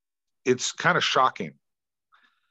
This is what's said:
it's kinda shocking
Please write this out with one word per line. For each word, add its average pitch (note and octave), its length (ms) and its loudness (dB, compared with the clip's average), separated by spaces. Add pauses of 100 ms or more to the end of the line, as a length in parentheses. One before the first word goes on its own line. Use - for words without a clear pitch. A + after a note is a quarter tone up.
(460)
it's B2 280 0
kinda D#3 280 0
shocking A#2+ 520 -2 (960)